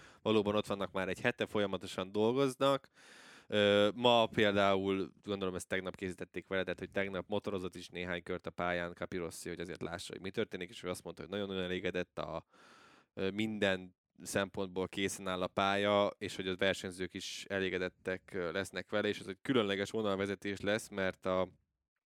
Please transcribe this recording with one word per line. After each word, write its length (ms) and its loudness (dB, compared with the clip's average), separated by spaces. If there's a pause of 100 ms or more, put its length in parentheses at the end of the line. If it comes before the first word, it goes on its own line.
(220)
valóban 320 2
ott 120 0
vannak 260 -4
már 160 -2
egy 120 -4
hete, 260 0
folyamatosan 640 -2
dolgoznak. 760 2 (580)
Ö, 480 6
ma 320 6
például, 840 2 (100)
gondolom 320 -4
ezt 140 -8
tegnap 280 -4
készítették 500 -8
vele, 160 0
tehát 160 -4
hogy 120 -8
tegnap 380 -4
motorozott 460 -4
is 140 -12
néhány 340 -6
kört 240 -8
a 40 -6
pályán 440 -2
Capirossi, 540 -8
hogy 120 -8
azért 220 -8
lássa, 300 -8
hogy 100 -12
mi 80 -8
történik, 400 -4
és 120 -16
ő 60 -6
azt 160 -6
mondta, 180 -12
hogy 80 -12
nagyon-nagyon 320 -4
elégedett 560 -4
a, 260 -6 (680)
ö, 160 -2
minden 640 0 (280)
szempontból 640 -2
készen 400 -2
áll 140 -2
a 40 0
pálya, 720 4
és 180 -6
hogy 120 -4
a 80 0
versenyzők 580 0
is 340 -8
elégedettek, 840 -2
ö, 180 -2
lesznek 380 -6
vele, 180 2
és 100 -2
ez 80 -12
egy 160 -10
különleges 480 2
vonalvezetés 720 -2
lesz, 280 0
mert 380 -4
a 220 2 (600)